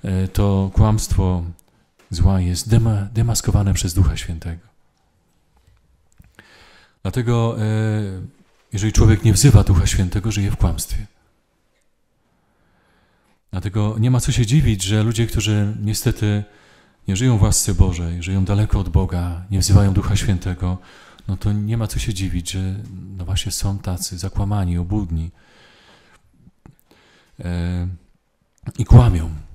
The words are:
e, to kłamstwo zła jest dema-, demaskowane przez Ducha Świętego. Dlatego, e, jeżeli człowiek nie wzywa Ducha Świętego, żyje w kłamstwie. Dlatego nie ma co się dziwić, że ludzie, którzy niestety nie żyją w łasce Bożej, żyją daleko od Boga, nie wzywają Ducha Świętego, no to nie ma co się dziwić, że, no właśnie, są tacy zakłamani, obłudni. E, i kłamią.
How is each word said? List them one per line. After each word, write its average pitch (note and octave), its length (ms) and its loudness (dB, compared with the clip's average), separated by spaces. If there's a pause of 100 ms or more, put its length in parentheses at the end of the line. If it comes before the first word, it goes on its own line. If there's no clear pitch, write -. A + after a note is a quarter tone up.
e, F#2+ 260 -2
to G2 460 0
kłamstwo F#2+ 680 2 (680)
zła F#2+ 300 2
jest F2+ 280 -2
dema-, A2 440 2
demaskowane G#2+ 640 0
przez - 200 -4
Ducha D#2+ 220 2
Świętego. E2 520 -10 (2250)
Dlatego, A#2 560 0
e, A2 40 -2 (1080)
jeżeli G#2+ 200 -2
człowiek A2 320 4
nie A2 80 6
wzywa G2 320 4
Ducha F#2 220 2
Świętego, G2 460 -2
żyje G2+ 180 -2
w - 60 -2
kłamstwie. - 500 -2 (2500)
Dlatego G#2 480 -2
nie A2+ 120 2
ma B2+ 100 4
co - 120 -2
się A#2+ 140 2
dziwić, A#2 360 2
że G#2+ 200 2
ludzie, A2+ 240 0
którzy G#2+ 540 0
niestety G#2 640 -2 (640)
nie F#2+ 80 -2
żyją A#2 220 2
w G2 40 6
łasce G2+ 320 2
Bożej, F2 480 2
żyją F#2+ 220 0
daleko G2+ 360 0
od F2 80 -4
Boga, F2 640 -2
nie G2 80 0
wzywają F#2+ 340 4
Ducha G2 240 0
Świętego, F2+ 600 -2 (500)
no F#2+ 80 -2
to G#2 160 -2
nie G#2 240 -2
ma A2+ 100 -2
co - 120 -4
się - 160 -4
dziwić, F2+ 360 -4
że, F#2+ 240 -6 (420)
no F2+ 80 -10
właśnie, F#2 280 -4
są G2 260 -4
tacy F#2 400 -8
zakłamani, G2 600 -4
obłudni. F2 520 -4 (2000)
E, F2 480 -4 (880)
i A2+ 60 -2
kłamią. F2+ 460 6 (240)